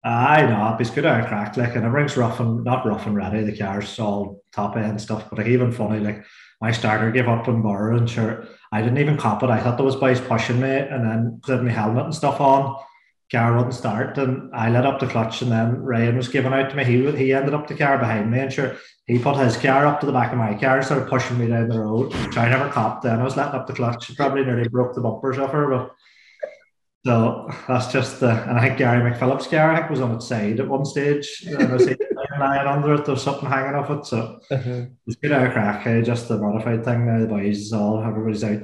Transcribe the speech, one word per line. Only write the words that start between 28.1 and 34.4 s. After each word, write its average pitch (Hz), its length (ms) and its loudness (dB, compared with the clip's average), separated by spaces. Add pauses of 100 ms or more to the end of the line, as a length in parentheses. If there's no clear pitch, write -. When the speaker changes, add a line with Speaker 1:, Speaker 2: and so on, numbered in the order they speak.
Speaker 1:
the, 120 120 4 (180)
and 123 80 2
I 117 80 4
think 123 140 0
Gary 123 200 4
McPhillips' 123 480 0
car, 160 240 4
I 160 60 2
think, 156 140 -2
was 131 100 -2
on 117 140 0
its - 120 -10
side 110 320 -2
at - 80 -2
one 139 180 -2
stage, 147 600 -2
and 135 280 0
I 127 40 2
see 127 180 4 (200)
<laughs> - 240 -6
lying 139 280 2
under 147 280 2
it, 151 100 0
there 143 80 0
was 123 80 -2
something - 260 -4
hanging 135 280 -2
off 143 160 -2
it, - 160 -6
so 117 320 -6 (100)